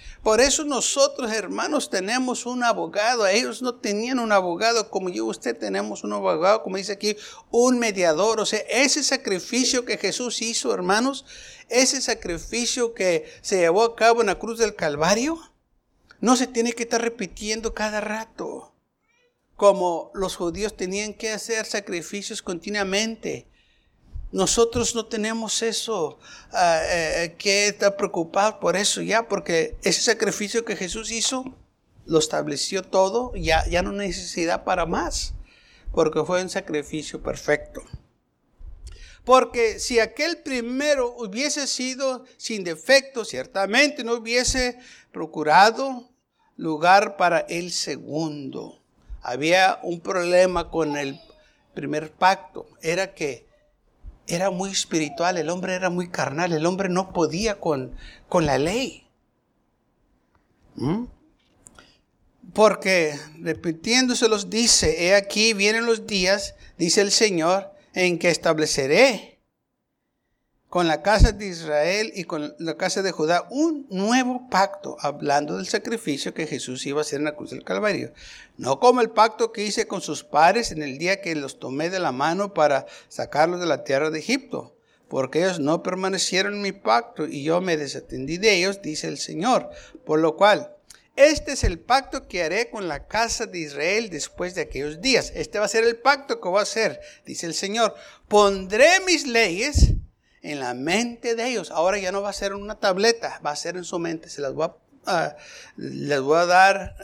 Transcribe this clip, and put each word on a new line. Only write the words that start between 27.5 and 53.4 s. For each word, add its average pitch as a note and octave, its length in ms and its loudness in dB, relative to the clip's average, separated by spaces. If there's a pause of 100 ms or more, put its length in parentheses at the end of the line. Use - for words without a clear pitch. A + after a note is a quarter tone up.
estar G3+ 280 2
preocupados G3+ 600 0
por F3 200 0
eso - 240 0
ya, G3+ 280 0
porque E3+ 540 -2
ese - 200 2
sacrificio A3 640 0
que G#3+ 120 -6
Jesús G#3 340 -8
hizo, C4 460 -4 (480)
lo D#3+ 140 2
estableció D#3 640 -2
todo, G3+ 520 0
ya, D#3+ 320 2
ya E3+ 160 2
no G3+ 100 -4
hay G3+ 160 -4
necesidad F3+ 560 -4
para F3+ 200 0
más, A#3+ 480 -4 (580)
porque D#3 320 0
fue F3+ 200 0
un F3+ 80 -8
sacrificio D#3 720 -6
perfecto. - 600 -4 (1400)
Porque B3 540 4
si A#3 220 2
aquel D4 380 -2
primero B3+ 800 -2
hubiese C4 500 -4
sido B3+ 600 -4 (100)
sin G#3+ 260 -8
defecto, A#3 640 2
ciertamente G#3 800 0
no A#3 100 -2
hubiese B3 640 -2 (340)
procurado G3+ 1000 2 (460)
lugar F3 600 4
para F3 220 4
el F3 340 -4
segundo. C#3+ 1120 -8 (400)
Había D#3+ 600 2
un E3+ 180 -8
problema F3+ 680 2
con D#3 260 -2
el C#3 240 -6 (540)
primer D3+ 380 -6
pacto, - 560 0 (120)
era F3+ 340 -2
que C#3 320 -6 (840)